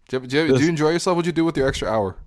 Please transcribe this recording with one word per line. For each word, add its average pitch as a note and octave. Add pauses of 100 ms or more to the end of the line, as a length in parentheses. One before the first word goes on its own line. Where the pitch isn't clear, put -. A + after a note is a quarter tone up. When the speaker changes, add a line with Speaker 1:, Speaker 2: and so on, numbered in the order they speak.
Speaker 1:
Did B2+
you, B2+
did B2+
you, D#3
Speaker 2:
This C3
Speaker 1:
did C3+
you D#3+
enjoy D#3
yourself? F3
What'd E3+
you F3
do E3
with E3
your C#3
extra -
hour? G#2 (100)